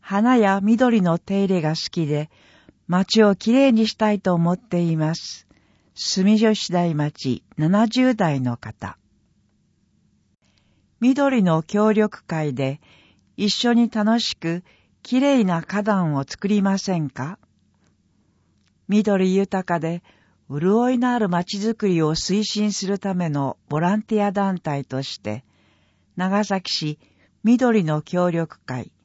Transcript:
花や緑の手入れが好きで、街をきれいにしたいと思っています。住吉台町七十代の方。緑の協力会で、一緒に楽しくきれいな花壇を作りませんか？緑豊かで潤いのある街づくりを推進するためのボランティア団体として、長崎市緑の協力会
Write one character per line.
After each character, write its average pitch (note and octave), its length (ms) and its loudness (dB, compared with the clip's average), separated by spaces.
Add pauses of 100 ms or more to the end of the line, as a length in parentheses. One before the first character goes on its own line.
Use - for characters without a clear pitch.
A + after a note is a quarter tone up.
花 A3 340 2
や G3 260 4
緑 A3+ 400 4
の F3 160 2
手 G3 280 -2
入 F#3+ 100 2
れ F3 60 0
が D3+ 80 0
好 - 200 -6
き E3+ 160 -4
で、 D3 240 -4 (580)
街 F#3+ 360 2
を G3+ 120 6
き A3 180 -2
れ C4+ 160 4
い B3 40 4
に A3 140 2
し - 80 -8
た G#3+ 160 0
い G#3 80 -2
と F#3 140 0
思 E3+ 200 2
っ F#3 40 -4
て - 240 -4
い E3 160 0
ま D#3 180 -2
す。 - 320 -16 (480)
住 G3+ 420 2
吉 G#3+ 340 0
台 F3 220 0
町 D3 500 -4 (140)
七 F#3+ 300 2
十 B3+ 260 2
代 D#3+ 260 -2
の B2 160 -4
方。 - 420 -14 (2000)
緑 C4 420 2
の D#3+ 220 2
協 G#3+ 280 2
力 G#3+ 320 0
会 D#3 300 -4
で、 C3+ 260 -4 (560)
一 G3+ 140 -2
緒 A#3+ 240 0
に A#3 160 4
楽 A3 300 0
し - 180 -6
く E3+ 260 -6 (380)
き B3+ 180 0
れ C#4 220 4
い G3+ 40 2
な E3+ 180 0
花 G3+ 200 -6
壇 F#3+ 320 0
を C#3 80 -2
作 - 240 -8
り G#3 140 2
ま G3 160 0
せ F#3+ 200 -2
ん D3+ 120 -2
か？ C#3+ 300 -10 (1500)
緑 G3 480 2
豊 G3 280 0
か E3+ 160 -2
で E3 220 -6 (480)
潤 G3+ 440 0
い B3+ 40 0
の B3 140 0
あ A#3+ 80 -2
る G#3 100 0
街 F3 280 -4
づ A3 180 -2
く G#3+ 120 -4
り E3+ 140 2
を D#3 140 0
推 G3+ 280 -2
進 G#3 280 -2
す G3 160 -6
る G3 120 -4
た G3 140 -6
め F3+ 160 -2
の C#3+ 280 -4 (100)
ボ D3 120 -4
ラ F3 160 0
ン G#3+ 60 -2
テ G#3+ 140 -6
ィ G#3 100 0
ア G3+ 60 -2
団 F#3+ 280 -2
体 C#3+ 260 -6
と C3+ 180 -6
し - 160 -12
て、 G#2+ 240 -10 (720)
長 F#3+ 280 -2
崎 G3 300 -4
市 D3+ 260 -6 (440)
緑 A3+ 400 4
の D#3 180 0
協 F3+ 300 0
力 E3 300 -4
会 B2+ 300 -10 (140)